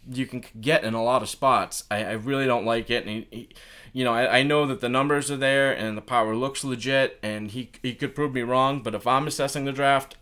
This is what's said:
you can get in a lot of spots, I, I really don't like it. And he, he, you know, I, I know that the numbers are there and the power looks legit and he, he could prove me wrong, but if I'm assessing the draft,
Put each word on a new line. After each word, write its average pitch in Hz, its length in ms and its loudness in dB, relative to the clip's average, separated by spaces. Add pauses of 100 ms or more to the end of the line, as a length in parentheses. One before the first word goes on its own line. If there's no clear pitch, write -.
you 127 180 -4
can 120 180 -10 (160)
get 147 240 2
in 110 100 -2
a 113 80 0
lot 120 200 2
of 104 60 -6
spots, 117 600 0
I, 107 140 -2
I 95 80 -4
really 131 340 -2
don't 120 180 2
like 113 240 0
it. 117 160 0
And 92 60 -8
he, 110 200 -8
he, 117 180 -14 (440)
you 127 120 -2
know, 120 100 2
I, 123 240 4
I 131 40 6
know 147 240 4
that 127 140 -4
the 123 80 -2
numbers 143 420 2
are 143 60 -4
there 135 360 2
and 107 240 -4
the 110 60 -10
power 113 340 0
looks 135 280 -4
legit 131 580 0
and 107 280 -6
he, 117 220 -10 (100)
he 127 120 -4
could 143 200 -6
prove 147 180 -2
me 127 100 -2
wrong, 131 380 2
but 110 140 -4
if 104 120 -8
I'm 135 200 2
assessing 147 380 -4
the 139 80 -4
draft, 139 500 2